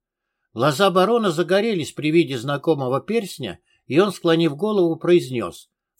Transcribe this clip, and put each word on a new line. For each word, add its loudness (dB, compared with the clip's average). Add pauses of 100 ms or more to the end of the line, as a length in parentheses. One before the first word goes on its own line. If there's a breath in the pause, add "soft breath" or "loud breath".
(540)
Глаза 2
барона 2
загорелись 0
при -2
виде 2
знакомого -2
перстня, -6 (280)
и -2
он, 2
склонив 0
голову, 0
произнес: -2 (300)